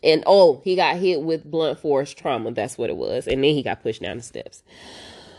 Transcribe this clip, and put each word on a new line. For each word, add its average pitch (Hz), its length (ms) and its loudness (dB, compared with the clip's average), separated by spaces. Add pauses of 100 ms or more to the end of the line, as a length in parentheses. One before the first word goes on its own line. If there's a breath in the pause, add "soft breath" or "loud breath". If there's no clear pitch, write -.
And, 156 220 4
oh, 175 360 6
he 185 120 0
got 170 220 2
hit 175 260 0
with 156 260 -4
blunt 156 300 -4
force 143 340 -2
trauma. 117 380 -6
That's 113 260 -6
what 117 140 -4
it 82 40 -6
was. 120 320 -6
And 135 160 -2
then 151 120 4
he 135 80 -4
got 98 180 -6
pushed - 220 -8
down 90 140 -8
the 120 60 -14
steps. - 380 -16 (760 loud breath)